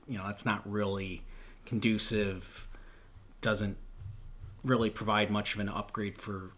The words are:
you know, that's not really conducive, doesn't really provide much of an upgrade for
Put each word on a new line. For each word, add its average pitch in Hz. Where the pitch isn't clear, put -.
you 123
know, 95
that's 104
not 104
really 98
conducive, 104
doesn't 104
really 117
provide 104
much 104
of 104
an 101
upgrade 101
for 95